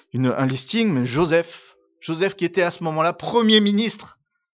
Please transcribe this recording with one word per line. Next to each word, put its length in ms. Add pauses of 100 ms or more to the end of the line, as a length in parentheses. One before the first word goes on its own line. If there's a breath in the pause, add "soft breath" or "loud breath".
(120)
une, 160
un 180
listing, 460
mais 140
Joseph, 720 (240)
Joseph 340
qui 80
était 180
à 100
ce 120
moment-là 300
premier 480
ministre, 580 (340)